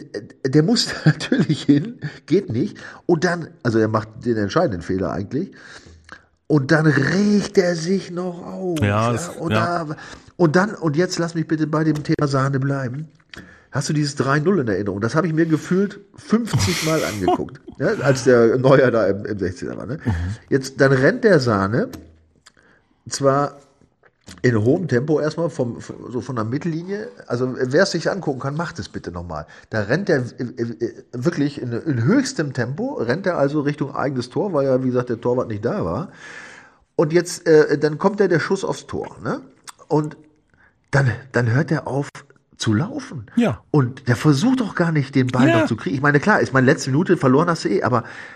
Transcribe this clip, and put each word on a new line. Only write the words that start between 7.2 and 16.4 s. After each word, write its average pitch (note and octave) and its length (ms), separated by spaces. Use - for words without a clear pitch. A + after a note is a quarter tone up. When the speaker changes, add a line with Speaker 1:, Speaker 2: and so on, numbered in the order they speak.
Speaker 1:
er F3 200
sich F3 340
noch F3+ 340
auf. F#3 360
Speaker 2:
Ja, G#2 260
Speaker 1:
Ja? A#2+ 60
Speaker 2:
das, - 180
Speaker 1:
Und D#3+ 220
Speaker 2:
ja. E3+ 340
Speaker 1:
da, D3+ 100
und E3 180
dann, F#3+ 200
und D#3 240
jetzt F3+ 200
lass E3 160
mich D#3+ 140
bitte D#3 180
bei D#3 160
dem D3+ 200
Thema D3+ 260
Sahne C3+ 320
bleiben. C#3 480
Hast C3 180
du D#3+ 60
dieses D3 220
drei C3+ 240
null F3 200
in A#2 80
Erinnerung? G2 320
Das A2+ 140
habe D#3+ 140
ich D#3+ 40
mir E3 140
gefühlt F3+ 540
fünfzig F#3 720